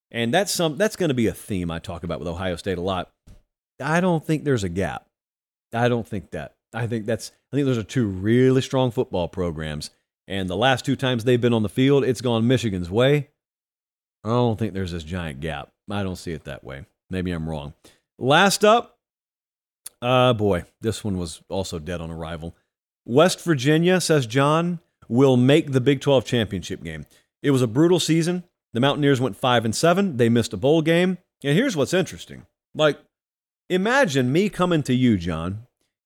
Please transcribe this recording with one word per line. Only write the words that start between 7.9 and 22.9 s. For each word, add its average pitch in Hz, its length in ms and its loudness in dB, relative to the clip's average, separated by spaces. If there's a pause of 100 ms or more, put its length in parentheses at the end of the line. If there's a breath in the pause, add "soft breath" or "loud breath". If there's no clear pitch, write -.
really 120 560 4
strong 127 300 0
football 92 360 -2
programs. 78 640 -6 (380)
And 95 200 -6
the 90 80 -4
last 123 280 2
two 135 120 0
times 127 280 -2
they've 123 160 2
been 120 120 2
on 113 120 0
the 101 40 -2
field, 135 360 2
it's 123 160 -2
gone 117 260 0
Michigan's 104 420 0
way. 135 420 0 (920)
I 107 40 -8
don't 120 300 0
think 104 160 -4
there's 92 180 -6
this 85 120 -8
giant 80 360 -8
gap. 73 300 -8 (200)
I 101 140 -4
don't 92 120 -6
see 87 160 -8
it 73 120 -10
that 67 200 -14
way. 67 220 -14 (240)
Maybe 90 220 -4
I'm 80 160 -6
wrong. 73 260 -8 (440 soft breath)
Last 165 460 2
up, 226 340 2 (1000)
uh, 127 320 4
boy, 101 320 2 (160)
this 110 220 -4
one 95 160 -4
was 85 300 -8
also 90 320 -6
dead 82 200 -8
on 82 100 -10
arrival. 82 440 -10 (500)